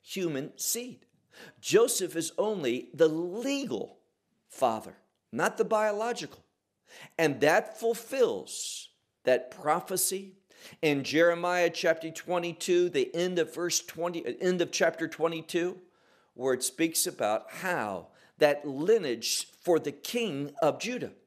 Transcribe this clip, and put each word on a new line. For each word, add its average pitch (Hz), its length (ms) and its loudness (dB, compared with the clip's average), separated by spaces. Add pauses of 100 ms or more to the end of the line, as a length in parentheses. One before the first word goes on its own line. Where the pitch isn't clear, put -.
human 160 520 -6
seed. - 520 -6 (520)
Joseph 180 560 2
is 165 220 -4
only 156 560 0
the 160 140 6
legal 180 880 -2 (520)
father, 110 480 -2 (340)
not 175 260 0
the 220 80 2
biological. 214 800 -2 (760)
And 143 240 2
that 175 380 4
fulfills - 1080 -2 (340)
that 127 260 2
prophecy 185 840 -2 (460)
in 143 220 2
Jeremiah 170 680 4
chapter 165 400 0
twenty-two, 175 800 0
the 131 260 -2
end 180 240 0
of 160 140 0
verse 170 260 -2
twenty, 170 440 -6 (160)
end 185 220 2
of 165 100 0
chapter 165 360 0
twenty-two, 165 720 -2 (560)
where 127 180 0
it 127 100 -2
speaks - 440 0
about 110 420 -2
how 123 600 -4 (280)
that 147 300 2
lineage 147 800 0 (160)
for 170 160 4
the 151 120 -4
king 147 600 -4 (100)
of 147 180 2
Judah 185 340 -6 (140)